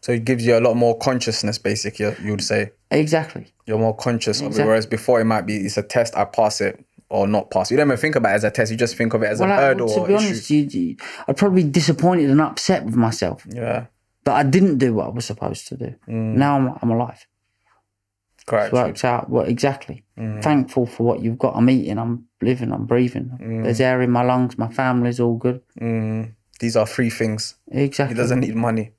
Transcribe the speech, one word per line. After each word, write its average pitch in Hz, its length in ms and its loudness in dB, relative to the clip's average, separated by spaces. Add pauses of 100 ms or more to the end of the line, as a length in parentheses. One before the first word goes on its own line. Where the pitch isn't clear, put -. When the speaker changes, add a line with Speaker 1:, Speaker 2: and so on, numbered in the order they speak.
Speaker 1:
So - 100 -4
it 117 140 -2
gives 120 200 0
you 117 120 6
a 113 40 4
lot 113 140 4
more 117 220 4
consciousness, 113 600 -2
basically, 104 480 -4
you, 104 180 -2
you 104 80 -4
would 104 120 -4
say. 104 280 -2 (200)
Speaker 2:
Exactly. 156 560 0 (180)
Speaker 1:
You're 110 140 -2
more 113 160 2
conscious 113 440 -2
of 143 60 -6
it, - 40 -4
Speaker 2:
Exactly. - 180 2
Speaker 1:
whereas 110 180 4
before 117 340 2
it 113 60 2
might 107 200 0
be, 104 120 -4
it's 98 200 -4
a 101 60 -2
test, - 320 0
I 101 100 2
pass 107 360 0
it - 220 -4 (260)
or 101 180 2
not 104 240 0
pass. 92 200 0
You 127 60 4
don't 147 100 4
even 127 100 2
think 151 180 0
about 110 160 4
it 101 40 4
as 107 80 2
a 104 80 2
test, 110 200 0
you 110 60 -4
just 117 180 0
think 113 180 0
of 110 100 2
it 104 40 0
as 107 140 -2
a - 20 4
Speaker 2:
Well, 190 100 2
I, - 80 4
Speaker 1:
hurdle 127 280 2
Speaker 2:
to 107 120 2
Speaker 1:
or 180 60 -2
Speaker 2:
be 196 80 4
Speaker 1:
issue. 214 100 2
Speaker 2:
honest, 143 240 -4
you, 151 200 4
you, 85 260 -4 (320)
I'd 139 100 0
probably 185 260 4
be 147 60 0
disappointed 160 600 2
and 143 120 6
upset - 440 -2
with 110 100 -4
myself. 110 540 0
Speaker 1:
Yeah. 117 380 -6 (360)
Speaker 2:
But 139 100 2
I 143 100 2
didn't 156 340 4
do 123 160 2
what 85 140 -2
I - 20 -8
was 117 160 -8
supposed - 440 -8
to 131 80 -10
do. 123 180 -10 (120)
Speaker 1:
Mm. 113 280 -4
Speaker 2:
Now 143 220 4
I'm, 127 240 -2
I'm 117 100 0
alive. 120 340 -4 (1200)
Speaker 1:
Correct. 104 220 0
Speaker 2:
It's 107 60 -4
worked 123 300 0
out, 120 260 0
well, 120 160 0
exactly. - 600 -4 (120)
Speaker 1:
Mm. 107 260 -8
Speaker 2:
Thankful 135 420 2
for 113 180 -4
what 117 180 2
you've 117 160 -4
got. - 180 0
I'm 117 140 4
eating, 107 280 0
I'm 117 300 -6 (140)
living, 123 300 0
I'm 104 140 -4
breathing. 120 460 0 (100)
Speaker 1:
Mm. 113 220 -6
Speaker 2:
There's 117 180 0
air 127 200 2
in 123 100 2
my 123 120 4
lungs, 123 340 0
my 113 120 -2
family's 123 500 0
all 117 160 2
good. 123 260 -2 (200)
Speaker 1:
Mm. 110 520 -4 (260)
These 117 180 -2
are 107 80 4
free 117 240 0
things. 110 460 -4 (160)
Speaker 2:
Exactly. 139 440 -2
Speaker 1:
He 120 60 -2
doesn't 123 180 0
need 113 160 -2
money. 113 440 -2